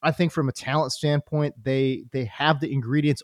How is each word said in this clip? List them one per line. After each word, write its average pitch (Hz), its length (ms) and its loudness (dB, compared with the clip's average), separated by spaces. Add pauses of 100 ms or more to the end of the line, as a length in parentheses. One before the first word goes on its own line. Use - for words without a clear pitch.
I 151 100 2
think 170 200 0
from 143 160 0
a 123 40 -2
talent 139 400 -2
standpoint, 147 680 0
they, 135 480 0
they 131 140 -4
have 147 340 0
the 151 140 -2
ingredients 139 520 2